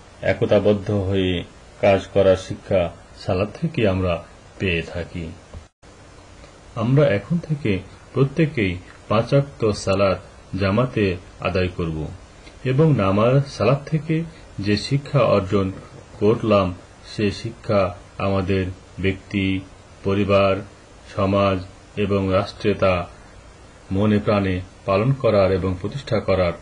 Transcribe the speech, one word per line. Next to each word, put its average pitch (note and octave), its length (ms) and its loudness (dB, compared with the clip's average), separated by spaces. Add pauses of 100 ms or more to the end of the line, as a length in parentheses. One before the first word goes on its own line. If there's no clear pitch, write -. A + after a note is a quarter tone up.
(220)
একতাবদ্ধ G2+ 680 2
হয়ে F#2+ 540 0 (360)
কাজ G2 260 4
করার F#2+ 300 4
শিক্ষা - 560 -2 (340)
সালাত G2+ 220 0 (120)
থেকে B2 280 0
আমরা F#2 360 -2 (340)
পেয়ে F2 240 -2
থাকি। E2 500 -10 (1400)
আমরা C3+ 320 4
এখন G2+ 320 0
থেকে C3 400 -2 (360)
প্রত্যেকেই B2+ 640 0 (300)
পাঁচ A2+ 240 0
ওয়াক্ত C#3 380 2
সালাত G2 500 0 (380)
জামাতে G2+ 580 0 (240)
আদায় F#2 280 0
করব D#2+ 400 -6 (560)
এবং C3+ 320 4
নামাজ G#2+ 460 2 (100)
সালাত A#2+ 360 0
থেকে D#3+ 360 -2 (340)
যে G2+ 180 0
শিক্ষা C#3+ 420 -2
অর্জন G2+ 540 2 (480)
করলাম, G#2 540 2 (420)
সে G#2 140 0
শিক্ষা G2 680 -2 (220)
আমাদের F#2+ 480 0 (340)
ব্যক্তি, F#2+ 600 -2 (440)
পরিবার, G2 520 2 (600)
সমাজ G2 420 2 (380)
এবং G2 360 -2
রাষ্ট্রে G2 420 -2
তা F#2 340 0 (840)
মনে G#2 260 2
প্রাণে G2 420 0 (240)
পালন G#2 280 2
করার G2+ 400 2
এবং F#2 280 -2
প্রতিষ্ঠা A2 400 -4
করার F2+ 420 0